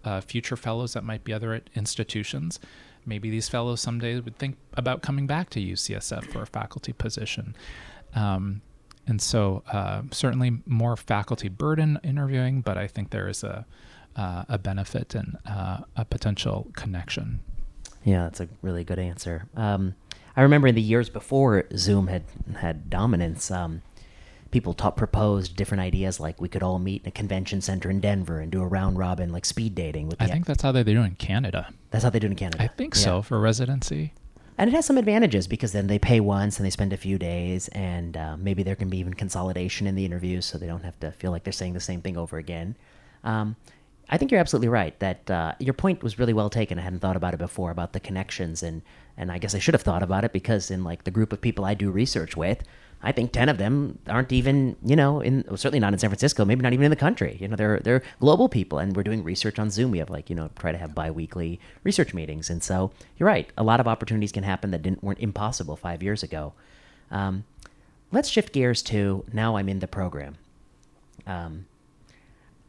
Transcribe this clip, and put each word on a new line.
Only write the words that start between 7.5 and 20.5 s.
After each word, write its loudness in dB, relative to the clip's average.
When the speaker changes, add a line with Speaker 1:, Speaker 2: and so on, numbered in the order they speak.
Speaker 1:
Um, 0
and 0
so, 2
uh, -2
certainly 0
more 2
faculty -2
burden 2
interviewing, 0
but -2
I -4
think -6
there -4
is -6
a, -8
uh, -4
a 0
benefit -4
and, -6
uh, -4
a -2
potential -2
connection. -6
Speaker 2:
Yeah, 4
that's -4
a -4
really -4
good -4
answer. -6
Um, 0
I 6
remember 8